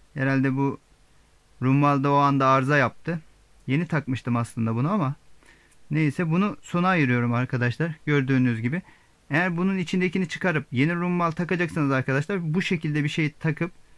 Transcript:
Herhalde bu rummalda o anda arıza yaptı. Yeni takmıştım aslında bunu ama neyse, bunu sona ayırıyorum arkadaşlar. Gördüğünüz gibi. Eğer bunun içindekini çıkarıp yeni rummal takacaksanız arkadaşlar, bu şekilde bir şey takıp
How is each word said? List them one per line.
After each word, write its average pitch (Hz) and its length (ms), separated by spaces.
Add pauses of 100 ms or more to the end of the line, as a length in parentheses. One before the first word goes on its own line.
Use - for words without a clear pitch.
(140)
Herhalde 135 420
bu 139 220 (840)
rummalda 143 500
o - 20
anda 139 320
arıza 135 300
yaptı. 151 440 (460)
Yeni 147 200
takmıştım 131 500
aslında 113 380
bunu 131 160
ama 160 240 (760)
neyse, 156 400
bunu 185 320
sona 175 260
ayırıyorum 123 440
arkadaşlar. 123 720
Gördüğünüz 131 540
gibi. 131 220 (480)
Eğer 175 260
bunun 190 220
içindekini 185 500
çıkarıp 156 420
yeni 143 240
rummal 175 360
takacaksanız 165 600
arkadaşlar, 143 640
bu 185 80
şekilde 151 420
bir 147 40
şey 156 240
takıp 160 400 (260)